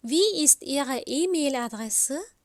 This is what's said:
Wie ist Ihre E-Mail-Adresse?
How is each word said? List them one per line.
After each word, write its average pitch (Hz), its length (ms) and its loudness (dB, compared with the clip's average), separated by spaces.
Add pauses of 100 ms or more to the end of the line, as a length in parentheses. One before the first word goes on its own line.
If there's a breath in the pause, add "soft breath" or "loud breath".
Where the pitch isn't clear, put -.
Wie 330 420 2
ist - 180 4
Ihre 269 440 -4
E-Mail-Adresse? 269 1120 -2 (240)